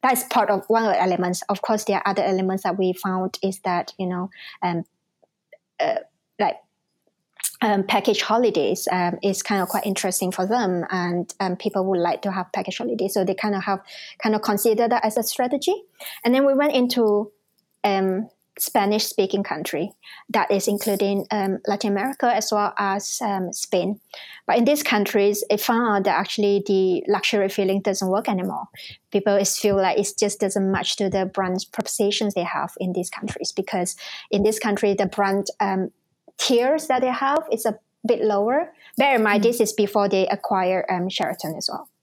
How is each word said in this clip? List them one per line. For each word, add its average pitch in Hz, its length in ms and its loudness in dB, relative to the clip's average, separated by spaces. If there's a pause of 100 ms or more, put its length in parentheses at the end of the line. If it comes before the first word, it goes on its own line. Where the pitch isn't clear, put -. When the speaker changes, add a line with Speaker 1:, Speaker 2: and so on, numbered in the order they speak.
Speaker 1:
that's 247 240 2
part 220 260 2
of 196 180 2
one 226 160 4
of 208 80 2
the - 100 2
elements. 180 460 0
Of 202 120 -2
course, 214 240 0
there 196 120 0
are - 100 -2
other 196 160 0
elements 190 400 0
that 190 160 -2
we 185 140 2
found 185 500 -4
is 190 180 -2
that, 180 380 -2
you 190 80 -4
know, 180 240 -4 (320)
um, 175 220 -2 (960)
uh, - 160 0 (420)
like, 196 180 0 (1040)
um, 208 220 2
package 202 400 2
holidays, 214 720 2
um, 180 320 0
is 196 180 0
kind 202 180 0
of 180 80 -2
quite - 160 -2
interesting 190 460 -2
for 185 160 -2
them, 196 440 0
and, 175 500 -2
um, 180 160 -2
people 202 300 -2
would 190 120 2
like 170 240 0
to 202 80 -2
have 180 220 -6
package - 260 -6
holidays, 226 360 -2
so 196 100 2
they 190 100 0
kind 202 220 -2
of 185 80 -4
have, 196 160 -2 (420)
kind 214 140 2
of 214 60 -2
consider 220 440 2
that 233 180 0
as 220 120 0
a 226 80 0
strategy. 269 500 0 (500)
And 233 80 4
then 269 140 4
we 277 80 6
went 294 200 2
into, 226 580 2 (500)
um, 196 460 0 (320)
Spanish-speaking 202 840 2
country 156 480 -6 (380)
that - 200 0
is 196 160 0
including, 202 640 0
um, 196 280 -2 (100)
Latin 202 240 0
America 202 420 0
as 214 160 -2
well 208 260 0
as, 202 460 -2
um, 190 300 -2
Spain. 190 480 -2 (480)
But 254 100 4
in 233 60 4
these 294 180 2
countries, 208 680 2
it 208 120 0
found 240 260 0
out 202 180 2
that 185 140 2
actually 202 480 0
the 190 400 2
luxury 202 420 0
feeling 196 340 0
doesn't 190 260 -2
work 196 200 0
anymore. 185 360 -4 (480)
People 202 240 2
is 196 200 2
feel 202 200 2
like 190 200 2
it 202 220 0
just 202 220 0
doesn't 190 320 0
match - 240 -2
to 196 120 0
the 190 160 0
brand 190 480 -4
propositions 202 600 -2
they 175 80 -2
have 156 380 -4
in 185 140 -2
these 180 160 -4
countries, - 420 -8
because 190 420 -4 (380)
in 202 100 2
this 214 160 2
country, 202 340 0
the 196 140 0
brand, 196 400 0 (140)
um, 190 320 0 (440)
tiers 269 520 2
that 254 120 2
they 254 120 0
have 277 400 0
is 220 120 -4
a 214 140 -2 (260)
bit 226 180 2
lower. 214 500 2 (240)
Bear 269 200 4
in 220 60 4
mind, 208 200 4
Speaker 2:
Mm. 220 40 4
Speaker 1:
this 240 140 2
is 208 120 2
before 202 360 2
they 190 180 2
acquire, 185 640 0
um, 180 180 -2
Sheraton - 480 -6
as - 140 -6
well. - 180 -12 (140)